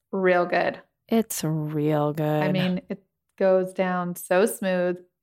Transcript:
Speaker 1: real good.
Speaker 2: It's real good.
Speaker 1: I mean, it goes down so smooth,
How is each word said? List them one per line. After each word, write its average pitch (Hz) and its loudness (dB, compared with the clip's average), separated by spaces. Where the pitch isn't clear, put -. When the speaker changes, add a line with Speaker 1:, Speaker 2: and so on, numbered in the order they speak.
Speaker 1:
real 180 2
good. - -2
Speaker 2:
It's 226 -2
real 151 0
good. 151 0
Speaker 1:
I 147 0
mean, 185 0
it 202 -10
goes 185 2
down 180 -2
so 185 2
smooth, 180 0